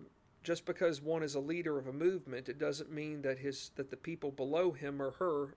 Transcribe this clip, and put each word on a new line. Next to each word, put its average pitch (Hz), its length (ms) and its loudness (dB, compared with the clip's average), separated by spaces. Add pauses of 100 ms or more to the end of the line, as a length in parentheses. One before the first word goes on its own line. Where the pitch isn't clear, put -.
(440)
just 170 200 0
because 170 380 2
one 160 220 2
is 143 100 -2
a 139 60 2
leader 160 360 0
of 131 120 -2
a 127 40 -4
movement, 139 560 0
it 131 80 -4
doesn't 147 360 -2
mean 151 300 -4
that 135 160 0
his, 139 360 -6
that 135 160 -6
the 127 60 -6
people 160 340 -4
below 143 400 2
him 143 320 -4
or 135 80 0
her 143 460 0